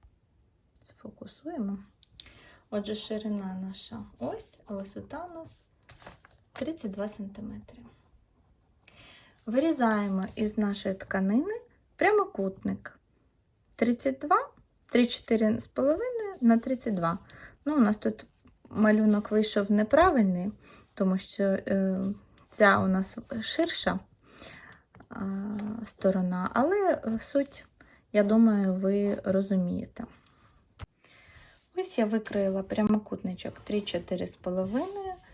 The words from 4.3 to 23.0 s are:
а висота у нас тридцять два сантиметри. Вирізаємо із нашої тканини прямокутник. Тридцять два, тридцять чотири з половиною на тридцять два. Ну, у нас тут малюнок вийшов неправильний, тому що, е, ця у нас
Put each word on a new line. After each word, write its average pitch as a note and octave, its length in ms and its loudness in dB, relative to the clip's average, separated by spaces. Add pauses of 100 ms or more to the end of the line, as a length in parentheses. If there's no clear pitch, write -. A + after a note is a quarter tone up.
а G#3 80 -10
висота G3 500 -12
у F4 100 -14
нас E4 260 -16 (920)
тридцять B3+ 380 -8
два G3 180 -6
сантиметри. G#3 680 -14 (1700)
Вирізаємо A3 880 2
із G#3+ 240 -2
нашої G3+ 360 0
тканини G#3 600 0 (420)
прямокутник. G#3 1000 0 (800)
Тридцять A#3+ 420 0
два, G4 300 0 (380)
тридцять A#3+ 340 2
чотири A3+ 400 2
з - 60 -12
половиною G4+ 760 -2
на A#3 180 8
тридцять B3 360 -4
два. E3+ 240 0 (460)
Ну, D4+ 120 0
у C#4 40 6
нас G#3+ 160 4
тут - 300 -6 (460)
малюнок G#3+ 580 4
вийшов G#3+ 400 2
неправильний, G#3+ 800 4 (420)
тому F#3+ 240 2
що, - 240 -6
е, F#3+ 600 0 (480)
ця G3+ 280 6
у F#3+ 100 2
нас F#3+ 300 0 (220)